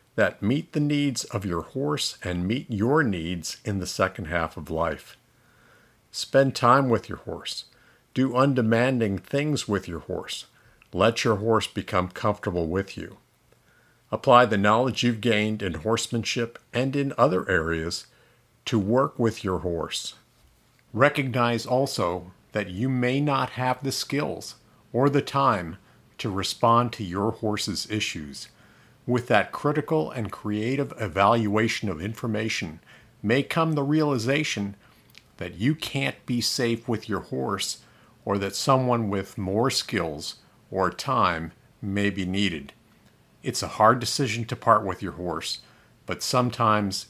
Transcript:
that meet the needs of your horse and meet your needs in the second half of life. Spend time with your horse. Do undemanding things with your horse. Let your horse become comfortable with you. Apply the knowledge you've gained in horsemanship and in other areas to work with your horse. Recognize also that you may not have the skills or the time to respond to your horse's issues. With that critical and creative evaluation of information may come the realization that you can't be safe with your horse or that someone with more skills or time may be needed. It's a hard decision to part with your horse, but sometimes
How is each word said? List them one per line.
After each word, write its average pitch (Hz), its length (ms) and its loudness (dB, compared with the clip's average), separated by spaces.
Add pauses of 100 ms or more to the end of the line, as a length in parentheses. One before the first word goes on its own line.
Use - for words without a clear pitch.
(160)
that 95 260 2
meet 131 300 0
the 160 80 -2
needs 143 460 0
of 107 200 -4
your 85 160 -2
horse 143 600 -6
and 90 240 -2
meet 127 240 -4
your 123 320 2
needs 87 600 -4
in 101 140 -2
the 90 80 -4
second 95 400 -2
half 82 320 -4
of 78 140 -10
life. 80 460 -4 (960)
Spend 135 440 2
time 127 340 6
with 110 180 0
your - 120 -10
horse. - 460 -10 (480)
Do 131 200 0
undemanding 120 840 2
things 143 500 -2
with 101 220 -2
your 82 100 -6
horse. - 460 -8 (480)
Let 107 320 4
your 113 100 4
horse 107 320 2
become 92 400 -2
comfortable 90 600 -2
with 95 300 -4
you. - 200 -12 (920)
Apply 123 360 6
the 104 120 2
knowledge 110 460 4
you've 120 160 0
gained 107 420 0
in 95 120 -2
horsemanship 113 840 -2 (140)
and 135 240 0
in 139 220 -2
other 156 320 2
areas 82 580 -2 (560)
to 113 160 0
work 123 400 0
with 113 240 0
your 92 160 -2
horse. 82 540 -6 (800)
Recognize 123 720 2
also 95 640 -2 (220)
that 101 160 -2
you 101 180 -4
may 127 320 0
not 135 320 0
have 127 320 -2
the 135 80 -4
skills - 640 -6 (380)
or 131 160 4
the 139 120 2
time 104 540 0 (420)
to 110 120 -6
respond 117 640 2
to 110 100 -8
your 98 280 0
horse's 104 600 -4
issues. 78 560 -6 (580)
With 123 220 0
that 104 240 4
critical 151 580 0
and 110 220 -6
creative 117 640 -4
evaluation 107 920 2
of 80 120 -6
information 107 800 -4 (420)
may 123 220 2
come 160 300 0
the 147 100 0
realization 139 920 0 (580)
that 87 200 -10
you 123 200 2
can't - 500 -6
be 120 140 -2
safe 117 480 -2
with 110 220 -4
your 98 100 -2
horse 101 600 -6 (440)
or 101 160 0
that 98 160 -4
someone 123 520 2
with 98 300 -4
more 104 320 0
skills 82 680 -4 (340)
or 95 180 2
time 87 640 0 (280)
may 101 300 0
be 92 160 -2
needed. 92 480 -2 (680)
It's - 180 -4
a 98 60 -6
hard 113 320 6
decision 117 460 -4
to 117 100 -8
part 110 280 4
with 95 200 -6
your 90 80 -6
horse, 82 480 -6 (480)
but 90 160 -6
sometimes 110 880 0